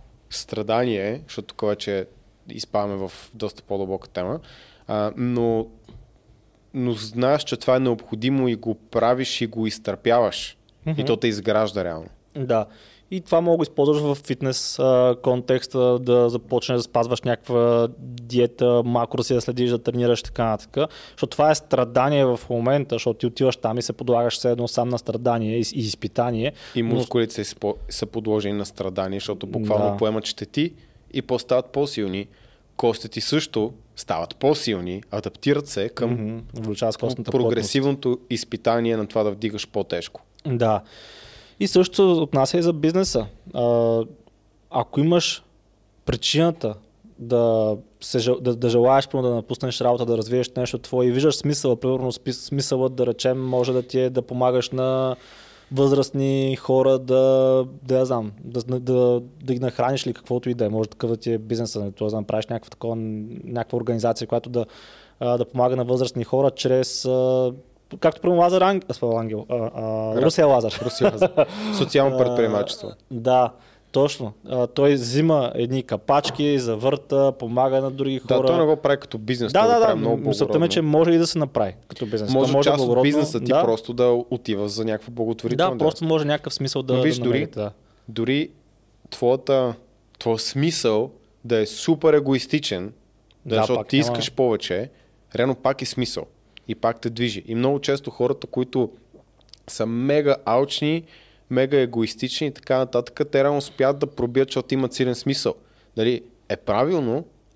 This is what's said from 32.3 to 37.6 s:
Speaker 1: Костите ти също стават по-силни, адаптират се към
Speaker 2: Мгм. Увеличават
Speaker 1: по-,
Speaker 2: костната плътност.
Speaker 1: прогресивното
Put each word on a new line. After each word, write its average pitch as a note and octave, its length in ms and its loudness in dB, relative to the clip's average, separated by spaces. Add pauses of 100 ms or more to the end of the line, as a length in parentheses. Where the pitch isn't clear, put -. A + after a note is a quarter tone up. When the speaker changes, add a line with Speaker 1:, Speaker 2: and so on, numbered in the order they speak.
Speaker 1:
Костите A#2 320 0
ти - 120 -8
също B2+ 520 -2 (220)
стават - 400 -6
по-силни, G#2 760 -2
адаптират C#3 560 -2
се G2+ 220 -4
към A#2+ 220 -4
Speaker 2:
Мгм. A2+ 260 -6 (220)
Увеличават A2 360 -2
Speaker 1:
по-, - 100 -6
Speaker 2:
костната B2 260 -6
плътност. B2 140 2
Speaker 1:
прогресивното B2 760 0 (100)